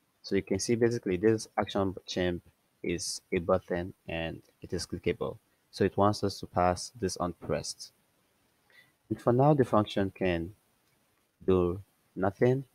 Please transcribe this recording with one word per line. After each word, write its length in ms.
So 140
you 60
can 180
see 160
basically 420
this 300
action 380
chimp 380
is 380
a 80
button 540
and 340
it 120
is 120
clickable. 520
So 140
it 140
wants 260
us 160
to 80
pass 520
this 200
unpressed. 720
And 100
for 140
now, 200
the 120
function 460
can 420
do 360
nothing. 480